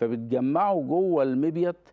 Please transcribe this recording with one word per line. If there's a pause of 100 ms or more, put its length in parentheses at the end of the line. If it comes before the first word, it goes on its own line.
فبتجمعه
جوه
المبيض (180)